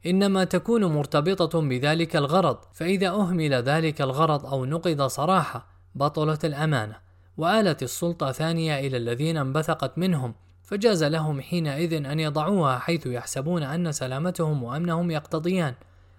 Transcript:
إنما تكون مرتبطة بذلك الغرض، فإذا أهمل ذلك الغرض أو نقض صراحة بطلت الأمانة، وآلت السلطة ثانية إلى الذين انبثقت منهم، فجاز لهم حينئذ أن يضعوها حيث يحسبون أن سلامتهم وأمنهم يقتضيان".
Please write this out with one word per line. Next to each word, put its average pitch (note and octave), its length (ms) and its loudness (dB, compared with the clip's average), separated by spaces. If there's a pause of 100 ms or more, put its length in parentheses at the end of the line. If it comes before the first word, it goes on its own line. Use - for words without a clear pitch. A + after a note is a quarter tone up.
إنما F#3+ 380 2
تكون F#3+ 420 2
مرتبطة D#3+ 760 2
بذلك D3+ 540 0
الغرض، D3 420 2 (160)
فإذا F#3 360 0
أهمل F3 440 0
ذلك D3 480 0
الغرض C#3+ 440 2
أو C3 200 -2
نقض D#3 360 0
صراحة C#3 680 0 (280)
بطلت D3+ 500 0
الأمانة، C#3 500 -2 (420)
وآلت F3 460 2
السلطة E3+ 480 -2
ثانية D#3+ 480 0
إلى C3+ 180 -2
الذين B2 400 -2
انبثقت D3 600 -2
منهم، D#3+ 380 0 (280)
فجاز G#3 400 2
لهم D#3 380 0
حينئذ D#3+ 520 -2 (120)
أن D3 140 -4
يضعوها D3+ 600 2
حيث E3 280 -2
يحسبون C#3 560 -4
أن D#3+ 280 -2
سلامتهم D3 720 -2
وأمنهم E3 480 -2
يقتضيان". D#3+ 600 -2 (460)